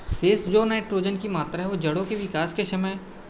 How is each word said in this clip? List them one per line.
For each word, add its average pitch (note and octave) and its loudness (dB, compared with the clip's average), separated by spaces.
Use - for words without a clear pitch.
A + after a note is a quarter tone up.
शेष G3+ 4
जो G#3+ 6
नाइट्रोजन G3+ 0
की G3+ -6
मात्रा E3 -2
है, F#3+ -2
वो G3 -2
जड़ों D#3+ 0
के G3+ -4
विकास E3+ -2
के G3+ 0
समय F#3+ -2